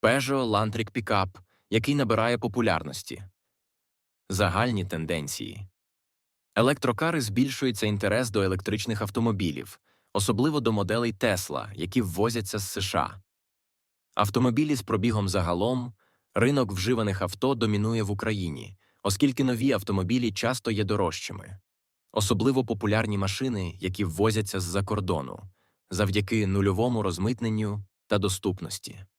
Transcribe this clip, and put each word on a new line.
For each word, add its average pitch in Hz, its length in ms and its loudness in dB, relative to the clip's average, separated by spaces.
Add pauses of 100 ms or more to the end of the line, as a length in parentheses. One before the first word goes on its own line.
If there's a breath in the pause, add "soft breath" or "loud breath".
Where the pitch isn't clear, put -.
Peugeot 127 480 2
Landtrek 107 420 0
Pickup, 98 380 0 (400)
який 113 260 2
набирає 117 420 2
популярності. 98 880 -2 (1040)
Загальні 98 560 2
тенденції. 80 800 -6 (880)
Електрокари 139 640 2
збільшується 117 680 0
інтерес 107 420 0
до 104 120 0
електричних 101 600 -2
автомобілів, 101 800 -2 (340)
особливо 123 460 2
до 117 120 2
моделей 107 420 0
Tesla, 95 600 -2
які 98 260 -2
ввозяться 104 580 -2
з 98 40 -4
С 98 180 -6
Ш 95 180 0
А. 55 220 -4 (920)
Автомобілі 123 600 2
з 120 60 -6
пробігом 107 480 0
загалом, 98 640 0 (400)
ринок 120 380 2
вживаних 101 500 0
авто 127 340 0
домінує 110 480 0
в 101 80 -2
Україні, 95 680 -4 (260)
оскільки 123 400 2
нові 127 280 2
автомобілі 107 600 0
часто 117 400 -2
є 107 120 0
дорожчими. 98 760 -2 (520)
Особливо 117 540 2
популярні 107 520 0
машини, 98 640 -2
які 95 240 -2
ввозяться 98 560 2
з-за 92 240 -2
кордону, 90 600 -2 (460)
завдяки 101 580 2
нульовому 101 540 2
розмитненню 104 840 -2 (220)
та 104 100 2
доступності. 95 880 -4 (140)